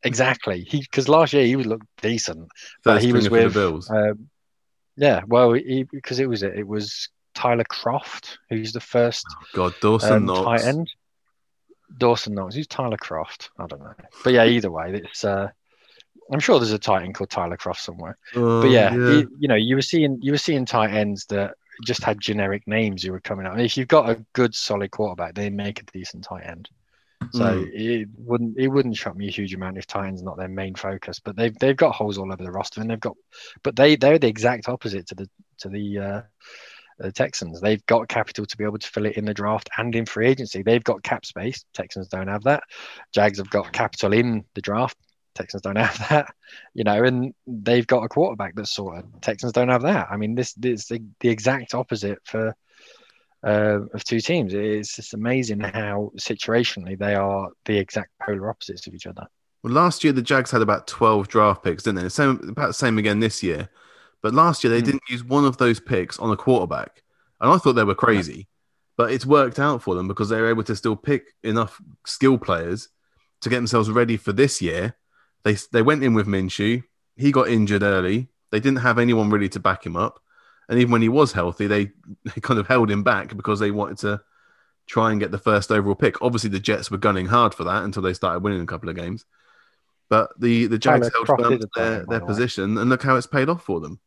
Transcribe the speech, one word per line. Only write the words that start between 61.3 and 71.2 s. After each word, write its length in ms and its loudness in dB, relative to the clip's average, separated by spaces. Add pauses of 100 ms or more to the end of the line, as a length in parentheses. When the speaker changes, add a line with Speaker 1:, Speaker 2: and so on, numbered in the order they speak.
Speaker 2:
picks, 200 -2
didn't 140 -2
they? 60 -4
The 60 -4
same, 380 2
about 200 -4
the 60 -2
same 240 0
again 220 2
this 240 0
year. 260 -4 (520)
But 120 -2
last 300 4
year 80 4
they 80 4
Speaker 1:
Hmm. 60 0
Speaker 2:
didn't 240 0
use 160 -8
one 180 2
of 140 2
those 240 2
picks 380 -4
on 120 -2
a 60 0
quarterback. 640 -2 (400)
And 100 6
I 60 8
thought 160 4
they 100 4
were 120 2
crazy, 420 0 (600)
Speaker 1:
No. 60 2
Speaker 2:
but 80 0
it's 140 -4
worked 340 4
out 220 0
for 140 -2
them 120 -4
because 220 -4
they 100 0
were 100 2
able 140 0
to 140 -4
still 180 -2
pick 380 -4 (100)